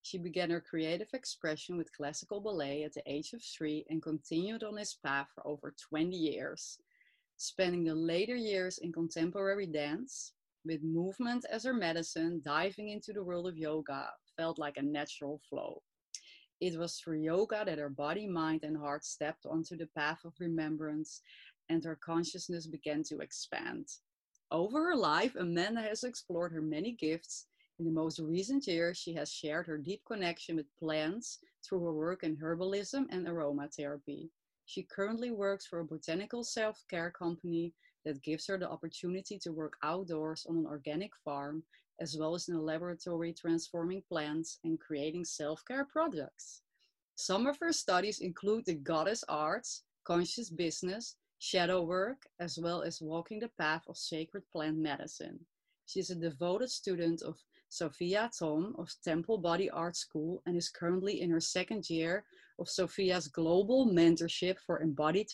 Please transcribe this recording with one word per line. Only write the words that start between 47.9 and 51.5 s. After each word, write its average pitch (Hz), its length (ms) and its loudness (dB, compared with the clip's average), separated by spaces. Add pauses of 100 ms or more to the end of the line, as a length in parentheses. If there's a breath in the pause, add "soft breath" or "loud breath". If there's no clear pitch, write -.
include 202 480 0
the 170 80 2
goddess 160 520 2
arts, 156 540 0 (240)
conscious 175 460 2
business, 180 640 -2 (240)
shadow 180 420 4